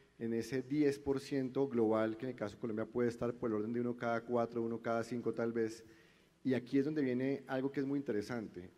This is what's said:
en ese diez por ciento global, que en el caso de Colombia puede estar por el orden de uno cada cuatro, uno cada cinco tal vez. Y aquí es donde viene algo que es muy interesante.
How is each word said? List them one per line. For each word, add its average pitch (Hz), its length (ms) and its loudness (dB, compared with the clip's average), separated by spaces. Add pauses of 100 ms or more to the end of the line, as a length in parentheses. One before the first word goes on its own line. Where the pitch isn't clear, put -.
(200)
en 113 140 -2
ese 117 280 -2
diez 139 380 2
por 135 200 0
ciento 131 480 0
global, 110 500 4
que - 80 -8
en 131 40 -6
el 123 60 -8
caso 104 200 -6
de - 60 -12
Colombia 110 240 -2
puede 120 240 2
estar 117 240 -2
por 120 160 -2
el 107 60 2
orden 107 180 0
de 120 80 0
uno 120 160 -2
cada 117 240 0
cuatro, 117 400 0
uno 117 180 -2
cada 117 240 0
cinco 117 300 -2
tal 117 180 0
vez. 113 320 -2 (600)
Y 131 100 2
aquí 120 240 0
es 135 80 4
donde 156 160 0
viene 131 460 0
algo 135 240 -2
que 143 80 -2
es 135 80 0
muy 139 100 0
interesante. 104 800 -4